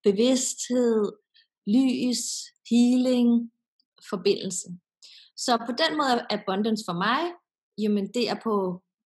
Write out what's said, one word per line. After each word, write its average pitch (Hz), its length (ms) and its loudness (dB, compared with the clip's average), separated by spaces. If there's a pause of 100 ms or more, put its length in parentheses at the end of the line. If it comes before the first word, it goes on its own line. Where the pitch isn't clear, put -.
bevidsthed, 240 960 2 (720)
lys, 254 480 2 (480)
healing, 247 580 4 (800)
forbindelse. 190 580 -2 (760)
Så 254 80 0 (160)
på 254 40 -6 (100)
den 320 140 0
måde 277 160 0
er 240 140 0 (120)
abundance 214 500 -2
for 180 80 -6 (100)
mig, 262 160 0 (600)
jamen, 208 320 0
det 247 180 0
er 208 120 -4
på 226 100 -2 (520)